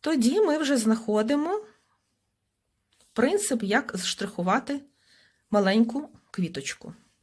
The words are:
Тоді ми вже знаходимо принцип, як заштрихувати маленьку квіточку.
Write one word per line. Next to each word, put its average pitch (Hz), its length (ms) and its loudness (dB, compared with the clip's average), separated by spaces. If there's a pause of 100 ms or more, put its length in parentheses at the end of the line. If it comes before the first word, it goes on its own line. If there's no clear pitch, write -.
Тоді 302 400 2
ми 320 180 2
вже 285 180 0
знаходимо 226 880 0 (1500)
принцип, 277 500 0
як 214 320 0
заштрихувати 202 880 -4 (720)
маленьку 226 580 2 (220)
квіточку. - 640 -8 (280)